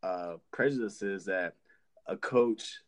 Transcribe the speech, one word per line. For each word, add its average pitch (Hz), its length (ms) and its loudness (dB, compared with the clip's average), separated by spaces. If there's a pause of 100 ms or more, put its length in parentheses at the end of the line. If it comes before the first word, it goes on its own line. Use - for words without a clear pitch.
uh, 87 340 -2 (140)
prejudices 104 720 0
that 92 300 0 (500)
a 95 120 -4
coach 120 720 2